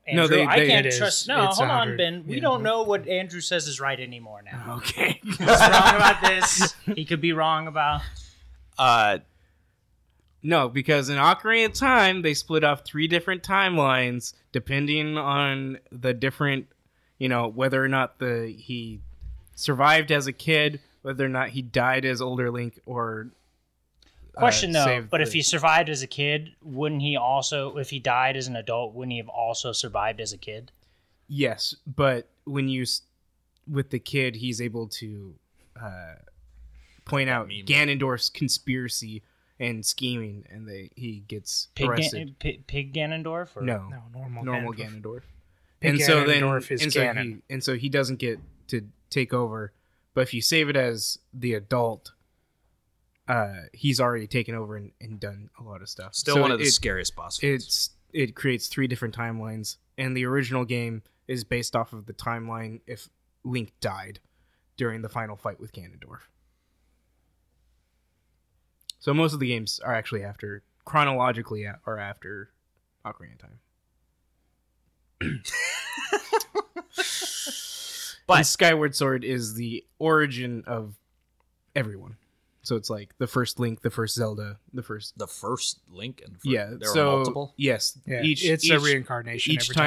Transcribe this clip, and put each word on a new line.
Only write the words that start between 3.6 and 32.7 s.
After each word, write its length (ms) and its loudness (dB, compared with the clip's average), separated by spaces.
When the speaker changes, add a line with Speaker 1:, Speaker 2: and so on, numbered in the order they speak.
Speaker 2:
is 120 -6
right 200 -2
anymore 440 -14
now. 340 -10
Speaker 1:
Okay. 440 -2
<laughs> 20 -20
Speaker 2:
He's 160 -4
wrong 560 10
about 260 6
this. 540 4
He 100 -6
could 160 -2
be 120 2
wrong 320 2
about 360 0
Speaker 4:
uh, 400 6
Speaker 1:
No, 260 4
because 400 2
in 80 -2
Ocarina 480 6
of 80 0
Time, 480 6
they 140 2
split 280 0
off 220 4
three 220 -2
different 340 0
timelines 920 2
depending 680 -2
on 640 0
the 220 -2
different, 540 0
you 120 0
know, 180 2
whether 360 2
or 60 4
not 300 0
the, 360 -2
he 460 -10
survived 560 4
as 160 2
a 60 -4
kid, 460 2
whether 240 -2
or 40 0
not 200 0
he 140 -6
died 420 2
as 160 0
older 300 -2
Link, 340 -6
or, 460 -6
uh, 20 -4
Speaker 2:
Question, 320 4
though, 140 6
Speaker 1:
saved 240 2
Speaker 2:
but 120 2
if 100 0
Speaker 1:
the 80 2
Speaker 2:
he 20 2
survived 480 4
as 120 -4
a 60 -6
kid, 560 -2
wouldn't 380 -2
he 160 0
also, 600 0
if 120 -6
he 100 -8
died 380 2
as 100 -6
an 80 -6
adult, 380 -4
wouldn't 180 -8
he 60 -6
have 100 -10
also 460 -4
survived 480 -2
as 100 -8
a 60 -12
kid? 340 -16
Speaker 1:
Yes, 480 -2
but 440 0
when 240 -2
you, 140 -2